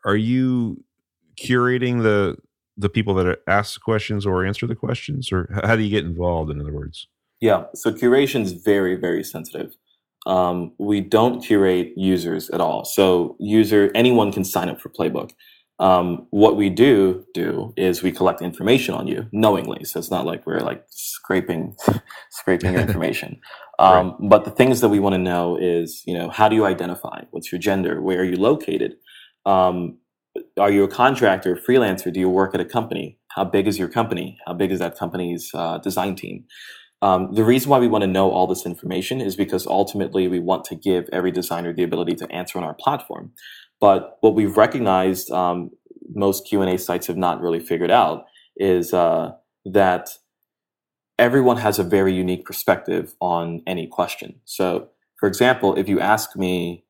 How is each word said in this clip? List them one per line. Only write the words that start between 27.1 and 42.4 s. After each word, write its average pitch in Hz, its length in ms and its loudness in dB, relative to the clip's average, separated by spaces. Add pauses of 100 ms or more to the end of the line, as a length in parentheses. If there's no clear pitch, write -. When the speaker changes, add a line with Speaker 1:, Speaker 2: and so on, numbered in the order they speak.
Speaker 2:
What's - 200 -12
your 90 60 -8
gender? 87 420 -2
Where 90 200 -2
are 92 40 0
you 92 140 -2
located? - 600 -2 (500)
Um, 90 500 0 (600)
are 101 120 4
you 101 120 4
a 98 40 2
contractor, 110 680 2
freelancer? 98 580 0
Do 95 60 -4
you 92 100 2
work 95 240 2
at 90 80 0
a 87 40 -2
company? 113 520 -6 (120)
How 95 140 -4
big 95 240 0
is 101 120 -2
your 90 100 -2
company? 92 560 -4
How 85 80 -10
big 90 180 -2
is 92 60 -2
that 85 220 -4
company's, 87 560 -6
uh, 85 240 -6
design 98 360 -4
team? - 300 -14 (580)
Um, 95 300 2
the 110 100 2
reason 127 280 4
why 135 80 6
we 120 80 4
wanna 107 180 2
know 95 240 2
all 92 160 2
this 92 220 -4
information 92 520 -6
is 98 160 -4
because 101 300 -2
ultimately 95 600 0
we 90 120 -2
want 90 260 -2
to - 100 -10
give 90 360 -2
every 90 200 0
designer 85 420 -6
the 90 80 -4
ability 85 360 -2
to - 140 -12
answer 90 280 -8